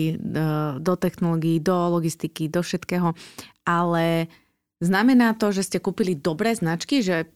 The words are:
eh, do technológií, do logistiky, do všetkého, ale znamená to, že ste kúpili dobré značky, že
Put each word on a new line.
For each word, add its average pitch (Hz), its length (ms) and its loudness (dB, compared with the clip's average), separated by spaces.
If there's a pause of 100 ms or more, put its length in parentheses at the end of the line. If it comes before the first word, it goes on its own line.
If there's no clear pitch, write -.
eh, 160 60 -2 (640)
do 175 180 0
technológií, 165 600 0
do 160 160 0 (160)
logistiky, 165 580 -2
do 165 120 -2
všetkého, 175 560 -2 (480)
ale 170 640 0 (500)
znamená 226 560 4
to, 220 160 0
že 196 140 -2
ste - 160 -2
kúpili 180 340 -2
dobré 165 380 -2
značky, 175 480 0
že 180 240 0 (120)